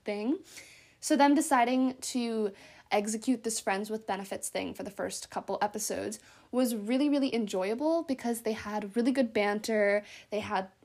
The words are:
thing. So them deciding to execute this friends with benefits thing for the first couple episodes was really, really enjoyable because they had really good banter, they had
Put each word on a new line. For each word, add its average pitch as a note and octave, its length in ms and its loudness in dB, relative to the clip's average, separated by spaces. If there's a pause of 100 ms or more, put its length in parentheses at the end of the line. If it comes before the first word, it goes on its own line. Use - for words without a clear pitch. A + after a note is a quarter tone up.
thing. G#3+ 320 -2 (640)
So - 160 0
them C#4+ 200 8
deciding B3+ 680 2
to A3+ 500 -2 (380)
execute A3 540 0
this A3 160 -2
friends G#3 300 -2
with A3 180 -6
benefits G3 400 -6
thing F#3+ 260 -6
for F#3 100 -10
the G3+ 60 -10
first F#3+ 400 -8
couple - 320 -4
episodes G#3 580 -4 (320)
was A#3+ 220 2
really, A#3+ 360 2
really C#4 260 2
enjoyable A#3 680 0
because A#3+ 380 -2
they A3 120 -2
had G#3 420 -6
really A#3+ 160 4
good B3+ 220 2
banter, G#3 720 2 (280)
they G#3 80 -2
had G3+ 300 -2 (160)